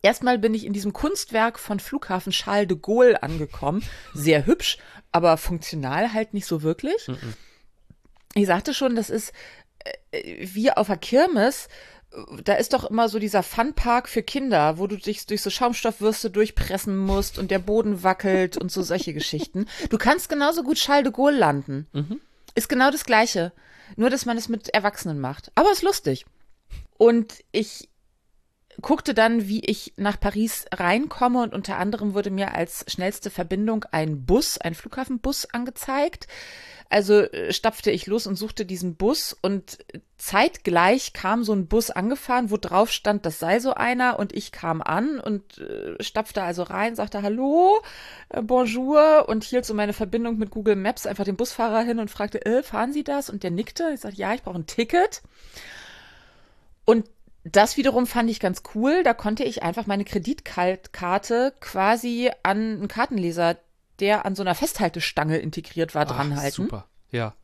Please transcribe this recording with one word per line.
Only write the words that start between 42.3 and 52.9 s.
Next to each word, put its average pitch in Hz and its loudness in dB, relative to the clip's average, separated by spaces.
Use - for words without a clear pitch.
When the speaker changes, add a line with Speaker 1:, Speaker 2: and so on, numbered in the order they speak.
Speaker 1:
wo 214 0
drauf 196 2
stand, 208 -2
das 160 -4
sei 185 2
so 262 0
einer 247 0
und 202 -4
ich - -8
kam 165 -4
an 254 -2
und, - -6
äh, - -10
stapfte 214 -4
also 175 -4
rein, 202 -4
sagte, 208 -6
„Hallo, 302 4
äh, - -4
bonjour“ 262 6
und 220 -2
hielt 247 -2
so 220 -6
meine 208 -2
Verbindung 226 -4
mit 214 -4
Google 208 2
Maps 196 -4
einfach 202 -4
dem 196 -2
Busfahrer 226 0
hin 233 -2
und 214 -6
fragte, 208 -6
„Äh, 240 4
fahren 233 -4